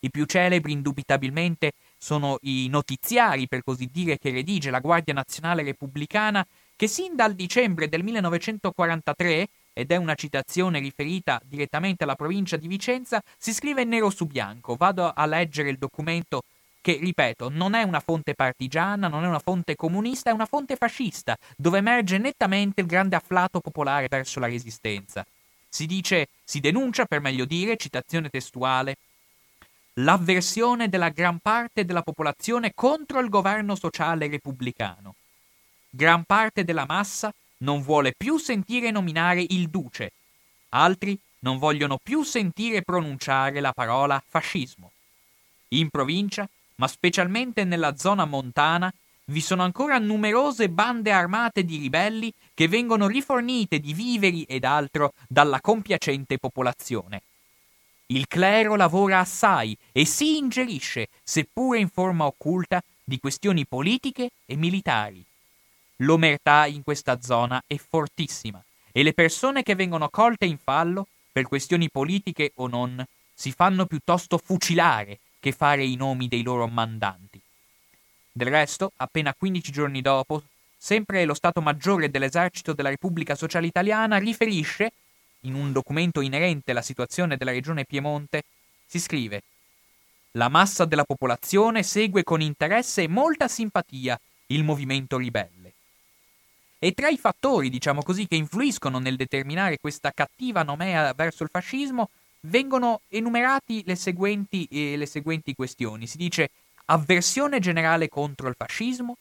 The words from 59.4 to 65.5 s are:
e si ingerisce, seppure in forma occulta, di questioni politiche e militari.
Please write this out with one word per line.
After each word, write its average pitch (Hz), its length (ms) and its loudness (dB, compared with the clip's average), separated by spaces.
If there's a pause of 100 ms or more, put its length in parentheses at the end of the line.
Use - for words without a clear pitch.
e 143 120 6
si 302 320 2
ingerisce, 240 720 -4 (160)
seppure 233 560 0
in 196 100 2
forma 180 360 0
occulta, 175 580 -2 (200)
di 131 160 -4
questioni 160 460 0
politiche 247 640 -2 (140)
e 127 100 -8
militari. 139 680 -2 (720)